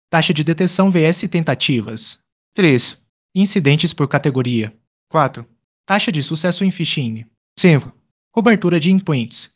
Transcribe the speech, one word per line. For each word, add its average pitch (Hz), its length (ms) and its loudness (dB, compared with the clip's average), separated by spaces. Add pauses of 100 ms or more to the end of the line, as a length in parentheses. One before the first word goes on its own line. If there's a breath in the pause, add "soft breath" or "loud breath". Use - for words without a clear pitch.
(100)
Taxa 165 240 0
de 151 80 -2
detecção 180 480 2
V 175 120 2
S 170 260 0
tentativas. 131 920 -4 (340)
Três. 147 480 2 (340)
Incidentes 170 580 0
por 143 160 -2
categoria. 123 640 -2 (340)
Quatro. 135 380 -2 (400)
Taxa 208 240 -2
de 151 120 -2
sucesso 175 420 -4
em 190 60 2
phishing. 120 540 -6 (320)
Cinco. 160 360 4 (380)
Cobertura 190 480 2
de 165 140 2
endpoints, 151 640 -2